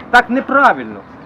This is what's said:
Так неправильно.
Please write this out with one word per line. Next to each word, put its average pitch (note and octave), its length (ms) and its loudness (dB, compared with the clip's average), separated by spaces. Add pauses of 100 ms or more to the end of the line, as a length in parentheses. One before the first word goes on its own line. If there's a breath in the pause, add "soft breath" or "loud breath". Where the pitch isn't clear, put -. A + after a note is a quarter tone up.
(100)
Так A#3+ 200 2
неправильно. G3+ 720 0 (240)